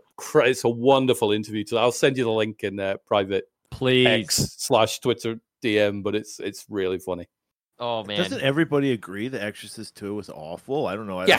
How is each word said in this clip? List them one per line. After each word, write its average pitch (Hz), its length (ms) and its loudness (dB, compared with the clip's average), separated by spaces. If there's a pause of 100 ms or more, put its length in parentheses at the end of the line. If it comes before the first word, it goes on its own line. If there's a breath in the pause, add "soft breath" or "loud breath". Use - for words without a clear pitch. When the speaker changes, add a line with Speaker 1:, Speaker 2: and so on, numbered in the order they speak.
(160)
Speaker 1:
cra-, 135 320 2
it's 131 160 0
a 117 60 4
wonderful 123 640 4
interview. 107 340 -2
So 117 100 -4
I'll 120 160 4
send 135 240 2
you 127 80 0
the 113 60 0
link 110 340 -2
in, 101 160 -4
uh, 98 160 -2 (100)
private 98 380 0 (260)
Speaker 2:
Please. 127 360 4
Speaker 1:
X - 500 0
slash 113 440 2
Twitter 117 380 -2 (220)
D 107 180 2
M, 101 240 2
but 101 120 -2
it's, - 260 -6
it's 98 300 -10
really 92 280 -2
funny. 90 280 -8 (520)
Speaker 2:
Oh, 117 260 -4
man. 104 120 -6
Speaker 3:
Doesn't - 240 -2
everybody 139 520 2
agree 101 360 -6
The 123 160 -6
Exorcist 104 520 -12
Two 104 180 -8
was 101 160 -10
awful? 92 560 -6
I 92 100 -2
don't 107 100 -8
know 92 200 -6
Speaker 1:
Yeah. 185 120 8